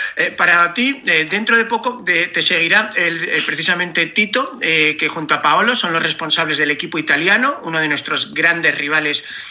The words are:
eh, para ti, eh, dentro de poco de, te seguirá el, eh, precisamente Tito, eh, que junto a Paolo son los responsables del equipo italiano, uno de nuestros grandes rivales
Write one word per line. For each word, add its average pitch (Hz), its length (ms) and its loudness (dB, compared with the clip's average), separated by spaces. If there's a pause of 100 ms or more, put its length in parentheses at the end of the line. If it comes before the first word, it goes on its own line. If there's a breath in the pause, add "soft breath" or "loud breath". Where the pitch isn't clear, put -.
(160 loud breath)
eh, 175 160 0
para 175 420 4
ti, 262 320 0
eh, 160 240 2
dentro 220 280 2
de 226 80 2
poco 240 380 -4
de, 175 240 0
te 175 140 -2
seguirá 180 540 2
el, 165 320 -2
eh, 151 180 -2
precisamente 170 600 -2
Tito, 214 560 -2
eh, 156 360 2
que 156 120 -2
junto 156 240 -4
a 151 80 0
Paolo 190 340 4
son 180 160 -2
los 165 100 0
responsables 156 560 -2
del 147 140 2
equipo 165 260 -4
italiano, 185 680 2
uno 160 160 -2
de 156 100 0
nuestros 147 440 -4
grandes 160 440 2
rivales 147 460 0 (280 loud breath)